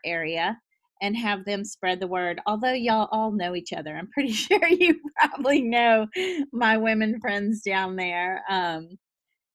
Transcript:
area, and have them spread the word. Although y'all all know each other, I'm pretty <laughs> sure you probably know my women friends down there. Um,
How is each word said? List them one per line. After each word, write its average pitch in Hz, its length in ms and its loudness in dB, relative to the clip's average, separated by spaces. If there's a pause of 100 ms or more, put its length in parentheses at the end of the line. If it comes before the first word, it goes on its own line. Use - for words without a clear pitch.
area, 165 520 -2 (440)
and 208 120 -2
have 208 300 -4
them 202 200 -4
spread 185 360 -4
the 190 60 -4
word. 180 400 -2
Although 214 260 0
y'all 233 400 2
all 220 180 0
know 180 240 -2
each 175 200 -6
other, 156 200 -8
I'm 170 140 -10
pretty 269 240 -2
<laughs> - 0 -
sure 370 360 2
you 349 300 4 (220)
probably 285 400 2
know 233 460 4 (440)
my 220 280 2
women 220 420 0
friends 208 400 -2
down 190 340 -2
there. 180 540 -2
Um, 170 400 -2 (680)